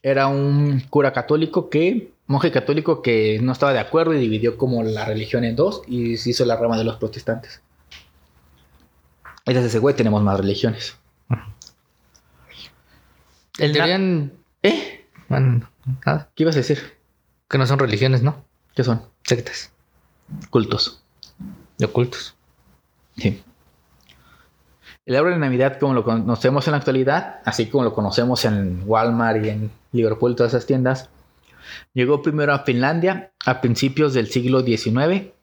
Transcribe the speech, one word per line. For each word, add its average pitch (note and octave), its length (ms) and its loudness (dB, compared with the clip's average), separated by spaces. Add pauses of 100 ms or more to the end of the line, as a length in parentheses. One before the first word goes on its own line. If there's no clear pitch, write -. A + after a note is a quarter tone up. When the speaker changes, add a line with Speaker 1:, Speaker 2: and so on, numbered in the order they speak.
Speaker 1:
Era C#3 240 2
un C#3+ 540 2 (100)
cura C#3 220 4
católico D#3+ 580 0
que, F3+ 420 0 (140)
monje C#3 240 0
católico D3+ 500 -2
que G#2+ 400 0
no B2+ 120 0
estaba C#3 200 2
de B2 60 2
acuerdo D#3+ 360 0
y D3 40 2
dividió A2+ 400 0
como B2 240 0
la A2 220 -4
religión G#2+ 400 -2
en A#2 120 -2
dos F#3 300 0
y A#2 300 -2
se B2 140 -4
hizo B2 140 0
la A#2 120 2
rama A#2 200 0
de A2 80 0
los A2 120 -4
protestantes. - 680 -8 (1800)
Gracias B2 180 2
a A#2 40 0
ese A2 100 0
güey C3+ 180 2
tenemos G#2+ 260 2
más G2 160 2
religiones. G2+ 580 -2 (2500)
Speaker 2:
En D3+ 80 2
Speaker 1:
El - 60 4
na- - 20 0
Speaker 2:
teoría E3 220 4
en- F3+ 360 0 (300)
Speaker 1:
¿Eh? - 440 -2 (220)
Speaker 2:
Bueno, C3 400 2 (360)
nada. D3 300 -2
Speaker 1:
¿Qué - 100 -2
ibas D#3+ 120 2
a - 20 2
decir? - 360 -2 (540)
Speaker 2:
Que C#3 100 0
no C3 80 2
son C3 120 2
religiones, B2+ 440 2
¿no? C#3+ 220 -2 (300)
Speaker 1:
¿Qué B2+ 100 0
son? A2+ 180 0 (220)
Speaker 2:
Sectas. - 480 -4 (760)
Speaker 1:
Cultos. - 520 0 (760)
Speaker 2:
De - 80 0
cultos. - 480 -4 (840)
Speaker 1:
Sí. - 260 -4 (1600)
El B2 100 0
árbol E3 160 2
de E3+ 60 0
Navidad, C3+ 400 0
como C3+ 160 0
lo A#2 100 0
conocemos A#2+ 640 0
en D#3 40 0
la D3 60 0
actualidad, C3+ 680 0
así A#2 220 -2
como C3 180 0
lo A2+ 100 0
conocemos A#2+ 500 0
en F#2+ 420 0
Walmart A2+ 580 2
y G#2+ 40 -2
en G#2+ 220 -4 (220)
Liverpool, A#2+ 440 0
todas A#2 180 2
esas A#2+ 120 -2
tiendas, C3 420 0 (840)
llegó C3+ 280 2
primero D3 320 2
a C#3 60 0
Finlandia C#3+ 720 0 (120)
a - 160 0
principios C3+ 540 0
del A2+ 160 0
siglo B2+ 320 2
diecinueve. B2+ 800 0